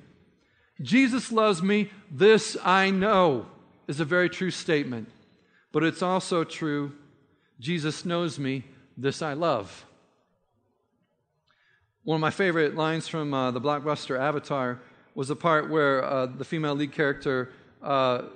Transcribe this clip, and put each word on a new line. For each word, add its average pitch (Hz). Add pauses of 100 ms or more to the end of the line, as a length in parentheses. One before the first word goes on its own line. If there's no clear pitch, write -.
(800)
Jesus 233
loves 214
me, 202 (220)
this 208
I 190
know, 185 (420)
is 151
a 160
very 180
true 180
statement. 135 (600)
But 151
it's 165
also 180
true, 147 (640)
Jesus 151
knows 170
me, 135 (300)
this 135
I 151
love. 135 (2250)
One 160
of 156
my 156
favorite 165
lines 160
from, 151
uh, 131
the 123
blockbuster 143
Avatar 135 (360)
was 135
the 147
part 151
where, 139
uh, 131
the 135
female 151
lead 143
character, 139 (300)
uh, 131 (120)